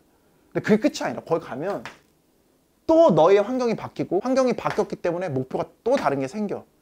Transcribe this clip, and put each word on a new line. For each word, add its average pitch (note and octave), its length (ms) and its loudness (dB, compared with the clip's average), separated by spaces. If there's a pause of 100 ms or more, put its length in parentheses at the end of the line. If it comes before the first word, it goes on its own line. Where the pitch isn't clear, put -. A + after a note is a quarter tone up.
(540)
근데 E3+ 100 -4
그게 G#3+ 160 4 (100)
끝이 - 160 -8
아니라 A#2 180 -8
거기 E3 220 -2
가면 C#3+ 380 -8 (1040)
또 D#4+ 260 6
너의 F3 300 6
환경이 A#3+ 340 -2
바뀌고, C#3+ 480 -4
환경이 B3+ 300 2
바뀌었기 - 440 -4
때문에 F3 320 -4
목표가 C#3 360 -4 (180)
또 B3 120 0
다른 C#3 240 0
게 C3+ 80 -4
생겨. G3 380 -8 (160)